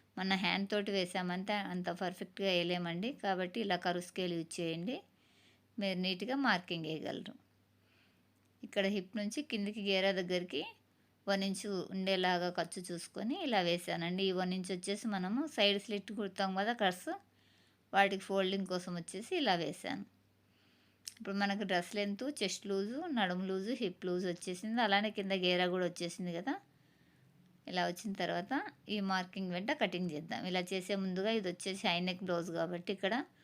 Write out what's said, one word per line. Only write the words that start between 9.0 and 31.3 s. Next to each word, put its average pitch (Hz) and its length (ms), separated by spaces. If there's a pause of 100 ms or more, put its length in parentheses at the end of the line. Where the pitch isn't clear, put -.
నుంచి 214 280
కిందికి 214 420
గేరా 196 280
దగ్గరికి 180 500 (640)
వన్ 196 160
ఇంచు 196 280 (200)
ఉండేలాగా 185 600
ఖర్చు 175 300
చూసుకొని 190 640
ఇలా 233 200
వేసానండి. 175 600
ఈ 190 100
వన్ 180 220
ఇంచ్ 185 160
వచ్చేసి 196 380
మనము 196 400
సైడ్ 202 320
స్లిట్ 202 320
కుడతాం 196 420
కదా 208 200
కట్స్, 196 360 (800)
వాటికి 196 320
ఫోల్డింగ్ 190 440
కోసం 180 260
వచ్చేసి 185 420
ఇలా 240 200
వేసాను. 170 480 (1080)
ఇప్పుడు 196 240
మనకు 202 280
డ్రెస్ 180 300
లెంత్, 202 300 (100)
చెస్ట్ 190 320
లూజు, 202 300 (140)
నడుము 185 360
లూజు, 190 280
హిప్ 190 300
లూజ్ 180 220
వచ్చేసింది. 185 540
అలానే 208 300
కింద 196 280
గేరా 180 300
కూడా 185 180
వచ్చేసింది 175 460
కదా. 175 220 (1120)
ఇలా 180 180
వచ్చిన 180 300
తర్వాత 175 380 (340)
ఈ 208 180
మార్కింగ్ 185 480
వెంట 190 220
కటింగ్ 180 360
చేద్దాం. 151 360
ఇలా 185 180
చేసే 190 320
ముందుగా 190 360